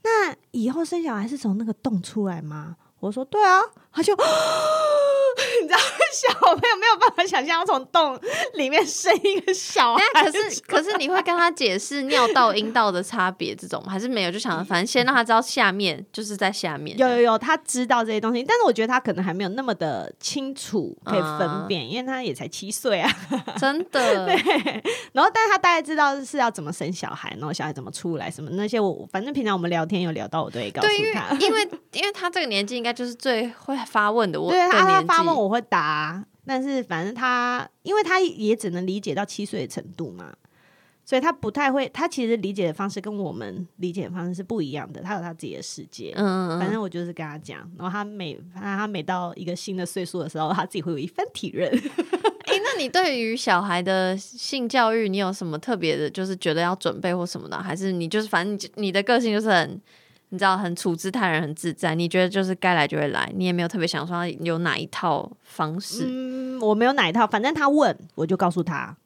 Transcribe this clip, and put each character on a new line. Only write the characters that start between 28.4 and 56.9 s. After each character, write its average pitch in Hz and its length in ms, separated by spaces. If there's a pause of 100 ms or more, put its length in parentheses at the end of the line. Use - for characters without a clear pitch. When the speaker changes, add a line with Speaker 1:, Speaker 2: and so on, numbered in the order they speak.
Speaker 1:
么 151 100
那 202 160
些， 233 100
我， 196 320
反 190 140
正 285 80
平 262 120
常 202 120
我 - 20
们 170 100
聊 165 160
天 180 180
有 170 100
聊 - 160
到， 160 160
我 - 60
都 120 100
会 104 100
告 - 120
诉 427 60 (260)
他。 - 220
Speaker 2:
对， 330 100
因 440 60
为， 427 100
因 349 80
为， 330 100 (140)
因 - 80
为 403 100
他 349 180
这 359 100
个 302 60
年 202 180
纪 240 120
应 233 60
该 240 100
就 247 120
是 240 100
最 240 340 (160)
会 277 120 (100)
发 208 240
问 220 200
的， 151 100
我， 165 100
Speaker 1:
对， 359 180
他， 359 160
Speaker 2:
的 - 20
年 381 140
纪。 330 80
Speaker 1:
他 339 60
发 330 80
问 330 120
我 214 140
会 233 140
答。 156 360
啊， 165 260 (220)
但 262 160
是 269 200
反 170 220
正 214 100
他， 247 540 (140)
因 381 120
为 427 80
他 370 180
也 220 340
只 214 160
能 180 160
理 196 140
解 170 140
到 196 100
七 202 200
岁 160 220
的 - 20
程 - 160 (120)
度 156 140
嘛， 87 220 (720)
所 262 120
以 254 40
他 320 120
不 - 180
太 277 220
会， 269 160
他 311 180
其 269 200
实 233 100
理 196 160
解 196 140
的 156 60
方 190 160
式 196 120
跟 208 140
我 190 180
们 185 340 (100)
理 180 140
解 170 140
的 110 60
方 175 180
式 180 60
是 190 80
不 214 180
一 139 120
样 147 200
的， - 80
他 190 140
有 185 60
他 170 120
自 160 140
己 78 100
的 73 60
世 - 280
界。 - 260
Speaker 2:
嗯， 202 80
嗯， 185 260
嗯。 170 100
Speaker 1:
反 185 100
正 220 100
我 196 80
就 175 160
是 170 80
跟 165 140
他 151 120
讲， 113 200 (200)
然 175 80
后 185 40
他 208 140
每， 202 340 (160)
他 202 320
每 196 160
到 180 320
一 180 100
个 175 120
新 185 200
的 180 100
岁 180 180
数 175 160
的 160 80
时 156 100
候， 156 140
他 175 140
自 - 60
己 160 100
会 170 100
有 143 60
一 151 80
番 415 260
体 - 220
认。 170 180
<laughs> 247 80 (680)
Speaker 2:
欸， 392 160
那 494 140
你 269 100
对 311 320
于 226 160
小 185 240
孩 180 220
的 190 340
性 240 500
教 226 280
育， 220 140
你 190 100
有 190 120
什 190 160
么 151 120
特 226 180
别 160 200
的， 147 120
就 190 160
是 190 120
觉 170 180
得 170 80
要 180 140
准 - 240